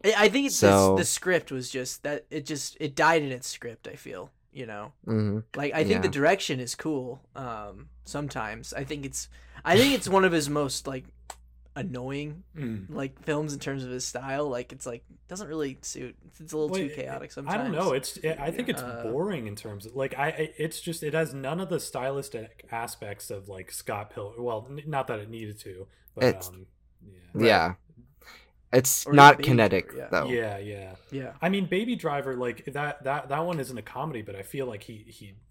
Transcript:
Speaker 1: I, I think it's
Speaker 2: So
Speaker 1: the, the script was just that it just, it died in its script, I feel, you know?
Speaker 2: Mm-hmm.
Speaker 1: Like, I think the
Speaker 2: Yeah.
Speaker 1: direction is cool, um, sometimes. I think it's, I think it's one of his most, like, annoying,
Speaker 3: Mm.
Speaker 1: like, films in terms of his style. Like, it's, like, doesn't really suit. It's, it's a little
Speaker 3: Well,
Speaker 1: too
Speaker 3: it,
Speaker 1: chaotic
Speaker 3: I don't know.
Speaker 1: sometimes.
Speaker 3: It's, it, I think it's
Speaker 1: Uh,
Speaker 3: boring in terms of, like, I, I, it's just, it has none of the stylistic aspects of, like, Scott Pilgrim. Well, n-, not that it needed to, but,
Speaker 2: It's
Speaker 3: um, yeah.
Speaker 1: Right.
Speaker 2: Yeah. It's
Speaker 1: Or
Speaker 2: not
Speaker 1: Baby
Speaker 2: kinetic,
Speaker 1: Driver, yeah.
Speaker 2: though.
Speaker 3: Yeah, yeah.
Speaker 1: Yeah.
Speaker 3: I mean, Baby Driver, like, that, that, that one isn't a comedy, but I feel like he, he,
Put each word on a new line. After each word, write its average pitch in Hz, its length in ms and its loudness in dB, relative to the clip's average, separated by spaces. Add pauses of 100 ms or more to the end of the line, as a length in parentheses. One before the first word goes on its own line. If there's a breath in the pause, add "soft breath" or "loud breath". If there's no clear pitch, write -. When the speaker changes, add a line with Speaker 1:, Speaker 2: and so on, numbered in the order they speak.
Speaker 1:
I, 214 140 6
I 214 120 8
think 277 180 2
it's - 80 -2
Speaker 2:
So 98 400 8
Speaker 1:
the, 95 60 4
the - 40 0
script - 460 0
was 127 180 -6
just 127 340 -6
that 147 260 -6
it 147 160 -6
just, 143 340 -8
it 147 160 -4
died 156 280 6
in 139 80 -4
its 123 160 -8
script, - 400 -12
I - 80 -12
feel, - 360 -12 (220)
you 127 120 -10
know? 107 280 -12 (140)
Speaker 2:
Mm-hmm. 107 320 0 (160)
Speaker 1:
Like, 143 180 -2
I 160 100 2
think 190 180 4
the 190 60 2
Speaker 2:
Yeah. - 40 2
Speaker 1:
direction 147 480 2
is 120 160 -6
cool, 135 460 -6 (140)
um, 110 540 -10 (160)
sometimes. 113 680 -6
I 139 100 -6
think 143 220 -8
it's, - 220 -8 (380 soft breath)
I 170 120 8
think 269 180 8
it's 214 120 -4
one 190 180 6
of 180 60 6
his 151 180 2
most, 143 380 -2
like, 131 180 -8 (720)
annoying, 139 680 -8 (120)
Speaker 3:
Mm. 113 340 -8
Speaker 1:
like, 135 340 -8
films 151 300 -2
in 135 60 -10
terms 135 240 -6
of 127 60 -10
his 127 160 -6
style. 135 440 -4
Like, 123 220 -6
it's, 135 140 -14
like, 123 180 -10 (240)
doesn't 190 200 -10
really 143 340 -4
suit. - 340 -12 (120)
It's, - 140 -20
it's 156 120 -14
a 156 40 -4
little 151 120 0
Speaker 3:
Well, 190 120 -2
Speaker 1:
too 147 60 -4
Speaker 3:
it, 139 80 -8
Speaker 1:
chaotic 135 420 -8
Speaker 3:
I 139 200 -4
don't 254 140 -2
know. 156 80 0
Speaker 1:
sometimes. 170 180 2
Speaker 3:
It's, - 200 -6
it, 156 220 -2
I 143 120 -2
think 240 180 -4
it's 135 120 -4
Speaker 1:
Uh, 120 220 -8
Speaker 3:
boring 135 440 -4
in 104 80 -8
terms 104 300 -12
of, 113 100 -16
like, 135 220 -4
I, 143 100 0
I, 156 300 -4
it's 156 240 -6
just, 165 220 -8
it 151 100 -4
has 156 200 0
none 139 260 -4
of 190 100 -6
the 165 100 -2
stylistic 131 920 -6
aspects 113 600 -8
of, 98 180 -10
like, 92 220 -12
Scott 107 400 -6
Pilgrim. 113 320 -10
Well, 117 260 -4
n-, 143 180 -12
not 139 200 -2
that 117 120 -4
it 104 100 -12
needed 110 320 -12
to, 92 260 -14 (280)
but, 107 100 2
Speaker 2:
It's - 240 2
Speaker 3:
um, - 160 -20 (400)
yeah. 92 140 -20 (140)
Speaker 1:
Right. 113 120 4
Speaker 2:
Yeah. 92 280 8 (960 soft breath)
It's - 360 4
Speaker 1:
Or 143 60 2
Speaker 2:
not 143 240 12
Speaker 1:
Baby 143 100 -2
Speaker 2:
kinetic, 107 420 4
Speaker 1:
Driver, - 100 -12
yeah. - 120 -10
Speaker 2:
though. 82 180 2
Speaker 3:
Yeah, 113 300 -2
yeah. 98 360 -12 (160)
Speaker 1:
Yeah. 135 300 -10
Speaker 3:
I 170 80 0
mean, 196 160 0
Baby 220 300 -2
Driver, 143 400 -4
like, 123 300 -6
that, 143 380 -6
that, 139 260 -4
that 139 160 -2
one 170 140 -2
isn't 127 180 -6
a 107 40 -8
comedy, 131 400 -6
but 107 140 -10
I 95 80 -12
feel 135 240 -6
like 104 160 -10
he, 110 240 -16
he, 104 260 -20 (180)